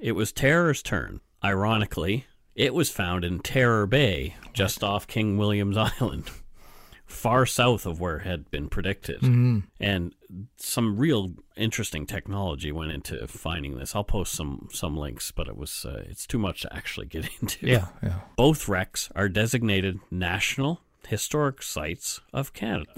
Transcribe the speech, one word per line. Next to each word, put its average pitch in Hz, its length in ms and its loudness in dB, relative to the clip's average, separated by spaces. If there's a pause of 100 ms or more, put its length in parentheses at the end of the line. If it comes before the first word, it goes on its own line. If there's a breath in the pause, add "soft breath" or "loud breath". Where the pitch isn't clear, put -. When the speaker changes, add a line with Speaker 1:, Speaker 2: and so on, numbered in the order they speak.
Speaker 1:
it 117 100 -2
was 101 220 -2
Terror's 156 500 4
turn. 52 380 -4 (200)
Ironically, 104 840 2 (300)
it 123 180 2
was 156 160 2
found 90 340 0
in 87 160 -2
Terror 117 480 4
Bay, 95 480 2 (160)
just - 320 0
off 101 240 0
King 107 300 2
William's 104 400 2
<laughs> 107 240 2
Island. 73 280 -2 (800 soft breath)
Far 123 360 4
south 120 400 4
of 82 140 -4
where 85 200 -2
had 90 320 -6
been 71 180 -4
predicted. - 520 -2
Speaker 2:
Mm-hmm. 123 380 6 (200)
Speaker 1:
And 92 360 0 (420)
some 110 400 0
real 110 360 2 (240)
interesting 104 480 -2
technology 92 680 -4
went 78 200 -4
into 67 360 -8
finding 71 500 -8
this. - 180 -10
I'll 104 80 -2
post - 300 0
some, 71 380 -6
some 76 240 -4
links, 73 360 -6
but - 160 -4
it 53 100 -12
was, - 280 -10
uh, - 220 -8
it's - 200 -12
too 123 120 -2
much 95 220 -2
to - 120 -10
actually - 340 -10
get 80 280 -6
<laughs> - 60 -8
into. - 260 -4
Speaker 2:
Yeah, 113 200 4 (160)
yeah. 92 160 -2 (160)
Speaker 1:
Both 143 320 6
wrecks 95 480 -2
are 101 120 2
designated 101 720 2 (120)
National 95 720 -2 (260)
Historic 139 560 -2
Sites - 580 -6 (100)
of - 220 -4
Canada. 202 440 -4